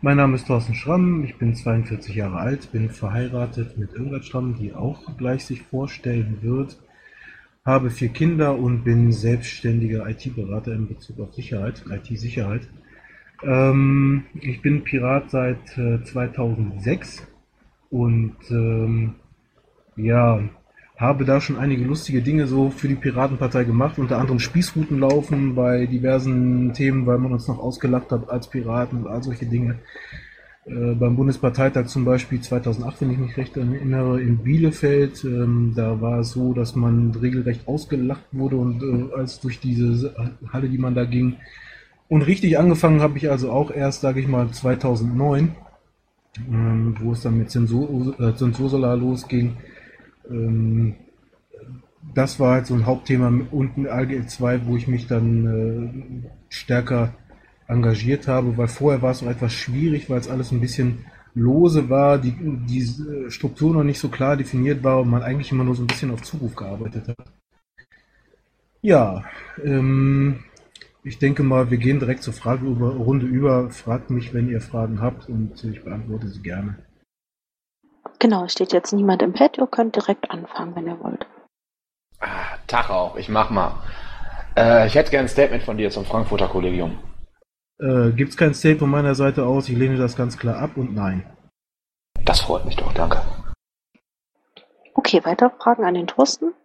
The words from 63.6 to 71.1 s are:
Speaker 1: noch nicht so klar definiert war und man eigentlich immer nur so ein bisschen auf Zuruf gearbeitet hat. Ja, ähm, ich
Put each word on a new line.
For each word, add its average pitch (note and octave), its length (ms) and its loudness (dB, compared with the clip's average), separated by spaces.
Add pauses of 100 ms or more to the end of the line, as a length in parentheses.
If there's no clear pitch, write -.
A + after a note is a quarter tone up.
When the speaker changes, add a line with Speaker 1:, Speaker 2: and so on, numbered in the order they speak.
Speaker 1:
noch D#3 100 4
nicht C#3+ 160 0
so C3+ 100 -4
klar C3+ 260 0
definiert C3 480 0
war C3 160 4
und B2 100 2
man A#2+ 140 2
eigentlich C3 300 -4
immer B2+ 100 2
nur B2+ 120 0
so B2 80 -4
ein A#2+ 40 -4
bisschen B2+ 240 -4
auf A2+ 100 -8
Zuruf C3+ 340 -8
gearbeitet G#2 520 -10
hat. - 240 -12 (1500)
Ja, A2+ 420 4 (400)
ähm, C3+ 800 2 (600)
ich B2+ 140 -12